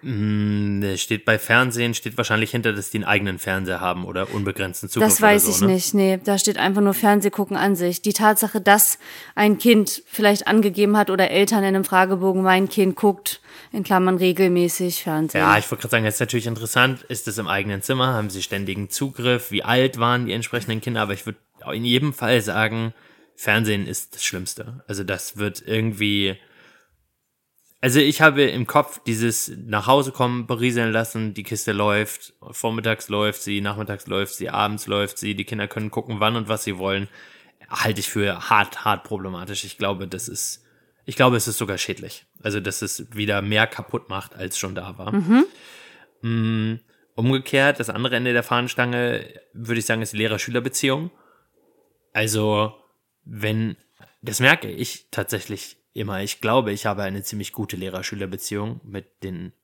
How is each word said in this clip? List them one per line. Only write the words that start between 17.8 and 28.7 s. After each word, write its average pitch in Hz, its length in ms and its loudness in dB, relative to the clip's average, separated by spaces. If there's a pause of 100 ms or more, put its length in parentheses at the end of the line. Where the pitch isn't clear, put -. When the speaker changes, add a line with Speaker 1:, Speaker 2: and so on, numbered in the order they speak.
Speaker 1:
Zimmer, 131 280 0
haben 110 200 -2
sie 95 140 -6
ständigen 98 480 -6
Zugriff, 123 640 -2
wie 101 100 -2
alt 127 380 2
waren 123 260 2
die 104 60 -2
entsprechenden 113 480 -4
Kinder, 113 220 -2
aber 101 100 -2
ich 95 140 -8
würd - 100 -10 (360)
in 113 120 -6
jedem 135 280 2
Fall 120 280 2
sagen, 110 520 -2 (440)
Fernsehen 107 500 0
ist - 300 -10
das - 80 -8
Schlimmste. 110 640 -8
Also 98 160 -6
das 92 320 -6
wird 101 280 -4
irgendwie, 104 720 0 (1400)
also 127 180 4
ich 147 220 4
habe 147 220 6
im 123 260 0
Kopf - 360 0